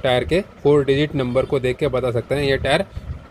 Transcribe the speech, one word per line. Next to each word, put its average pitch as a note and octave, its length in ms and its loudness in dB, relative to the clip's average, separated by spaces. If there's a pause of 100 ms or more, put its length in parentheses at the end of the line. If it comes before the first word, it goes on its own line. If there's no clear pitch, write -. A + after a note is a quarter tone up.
tire B2 200 2
के - 180 0 (220)
four D3 220 6
digit C#3+ 300 0
number B2+ 300 0
को C#3 140 -2
देख B2+ 180 -2
के D3+ 120 0
बता B2 220 -2
सकते A#2 240 -2
हैं C#3+ 80 -2
ये C3+ 140 0
tire D3 280 0 (460)